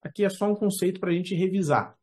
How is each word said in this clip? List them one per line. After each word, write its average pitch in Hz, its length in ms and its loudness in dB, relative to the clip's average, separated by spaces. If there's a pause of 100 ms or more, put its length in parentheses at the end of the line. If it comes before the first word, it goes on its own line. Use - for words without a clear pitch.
Aqui - 240 -2
é 196 40 4
só 202 220 -2
um 202 40 0
conceito 190 440 0
pra 175 120 0
gente 175 240 0
revisar 170 680 0